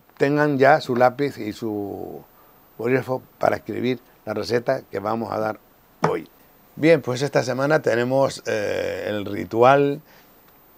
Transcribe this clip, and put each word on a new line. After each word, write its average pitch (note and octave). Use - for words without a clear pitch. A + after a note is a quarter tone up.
tengan D3
ya C3+
su B2+
lápiz B2+
y G#2+
su G2
bolígrafo B2+
para -
escribir A2+
la G#2+
receta A#2
que -
vamos G#2+
a G#2
dar G#2+
hoy. E2
Bien, D3+
pues B2
esta C#3
semana C3+
tenemos, B2+
eh, F#2
el G#2
ritual B2